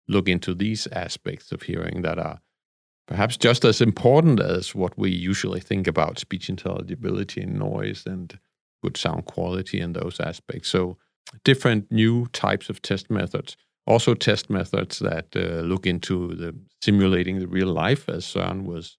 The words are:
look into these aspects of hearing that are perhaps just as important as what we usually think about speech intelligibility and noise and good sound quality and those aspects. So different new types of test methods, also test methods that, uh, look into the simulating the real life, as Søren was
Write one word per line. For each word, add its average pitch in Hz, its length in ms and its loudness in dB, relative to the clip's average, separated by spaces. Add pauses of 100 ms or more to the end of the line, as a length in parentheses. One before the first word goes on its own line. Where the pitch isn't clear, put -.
look 98 220 2
into 90 240 0
these 104 360 -2
aspects 90 640 -10
of - 120 -10
hearing 85 400 -6
that 82 160 -2
are 82 220 -8 (640)
perhaps 104 320 0
just 123 260 6
as 113 160 6
important 123 600 6
as 92 340 -2
what 90 240 -2
we 98 120 2
usually 92 500 -2
think 95 260 -2
about 80 320 0
speech - 320 -8
intelligibility 95 920 -6
and 95 180 -4
noise 101 460 -4
and 92 340 -10 (440)
good - 160 -4
sound 82 260 -2
quality 92 560 -4
and 85 160 -6
those 90 240 -6
aspects. - 480 -8
So 90 300 0 (440)
different 120 480 2
new 113 380 4
types 98 400 -2
of - 140 -10
test - 280 -4
methods, 98 460 -4 (300)
also 113 280 4
test - 360 0
methods 95 480 -2
that, 82 360 -4
uh, 85 280 -2
look 92 240 -2
into 90 480 -2
the 82 200 -8 (280)
simulating 95 560 4
the 92 100 -4
real 92 240 0
life, 90 380 0
as 87 160 -6
Søren 92 380 -4
was 85 340 -10